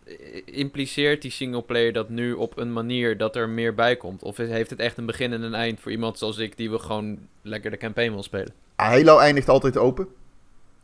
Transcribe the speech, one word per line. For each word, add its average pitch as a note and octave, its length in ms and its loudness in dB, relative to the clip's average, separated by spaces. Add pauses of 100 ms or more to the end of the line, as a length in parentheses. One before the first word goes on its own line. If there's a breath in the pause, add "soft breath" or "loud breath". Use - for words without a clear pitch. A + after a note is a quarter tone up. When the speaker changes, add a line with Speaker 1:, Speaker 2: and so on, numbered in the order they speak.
Speaker 1:
i-, - 360 -16
impliceert C#3+ 800 -2
die C3 80 -10
singleplayer A#2+ 640 -2
dat A2+ 160 -4
nu A#2+ 240 -4
op A2+ 260 -6
een A#2+ 140 -4
manier A#2 440 -2
dat A2 200 -2
er A2+ 120 -2
meer A2+ 260 -2
bij A#2 220 2
komt? F#2 260 -12
Of - 160 -10
is, A#2 100 -4
heeft A2+ 220 -2
het - 80 -12
echt A#2 200 -2
een A#2+ 80 -8
begin A#2+ 260 -4
en A2+ 100 -6
een A2+ 120 -8
eind A2+ 260 -4
voor A2+ 100 -10
iemand A2+ 280 -4
zoals G#2+ 200 -6
ik, A2+ 180 -6
die A2+ 120 -6
wil A2 100 -2
gewoon G#2+ 400 -6 (240)
lekker G#2+ 280 -8
de G#2 60 -8
campaign A#2 360 -2
wil G2+ 100 -8
spelen? - 300 -6 (240)
Speaker 2:
Halo C#3+ 420 8
eindigt C#3+ 300 6
altijd C3+ 280 4
open. C3+ 320 2 (760)